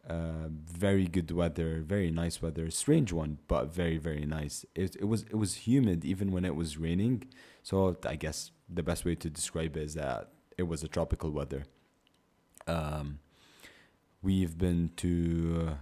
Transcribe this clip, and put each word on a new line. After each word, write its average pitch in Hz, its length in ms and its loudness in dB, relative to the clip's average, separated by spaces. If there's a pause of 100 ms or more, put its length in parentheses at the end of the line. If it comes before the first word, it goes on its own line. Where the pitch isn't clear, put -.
uh, 82 420 -2
very 85 560 2
good 85 240 0
weather, 82 500 0
very 87 300 2
nice 82 320 0
weather. 82 280 -4
Strange 143 400 4
one, 78 280 -2 (100)
but 76 260 2
very, 85 220 2
very 76 300 -2
nice. 76 480 -4
It, 90 220 -2
it 101 100 -4
was, 110 160 2
it - 140 -6
was 104 300 0
humid 110 380 4
even 95 260 0
when 90 140 0
it 85 100 0
was 76 220 -2
raining. 92 480 2 (380)
So 95 420 2
I - 120 -2
guess 78 360 -6 (160)
the 85 140 -4
best 82 240 -2
way 85 100 2
to 82 140 -6
describe 78 460 -4
it 78 60 -4
is 76 120 -6
that 65 340 -4 (280)
it 92 80 0
was 82 200 -4
a 76 40 -6
tropical - 440 -2
weather. 69 320 -4 (1040)
Um, 76 500 -2 (1040)
we've 95 340 2
been 87 420 4
to 85 840 2